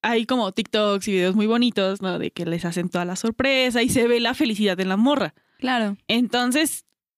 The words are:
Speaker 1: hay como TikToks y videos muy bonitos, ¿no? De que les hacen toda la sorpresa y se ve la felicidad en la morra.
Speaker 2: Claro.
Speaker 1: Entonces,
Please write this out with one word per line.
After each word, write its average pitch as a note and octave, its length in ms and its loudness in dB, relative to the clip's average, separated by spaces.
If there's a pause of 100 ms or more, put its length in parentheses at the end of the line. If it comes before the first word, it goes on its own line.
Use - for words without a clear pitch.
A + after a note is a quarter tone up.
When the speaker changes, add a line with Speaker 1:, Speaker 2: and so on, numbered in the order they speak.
Speaker 1:
hay A#3 220 0
como A3+ 280 0
TikToks G#3 560 0
y G3+ 40 0
videos F#3 220 2
muy G#3+ 120 2
bonitos, G#3+ 540 0
¿no? F3+ 180 -4
De - 120 -4
que F3 160 -8
les E3+ 180 -4
hacen F3 240 -4
toda F3 160 -2
la F3+ 120 -6
sorpresa B3 680 0
y B3+ 80 2
se A#3 180 2
ve A#3+ 100 4
la A#3 140 0
felicidad G#3 480 0
en F#3+ 80 0
la F#3+ 80 0
morra. A#3+ 380 2 (240)
Speaker 2:
Claro. A#3 400 -2 (100)
Speaker 1:
Entonces, B3 760 0 (320)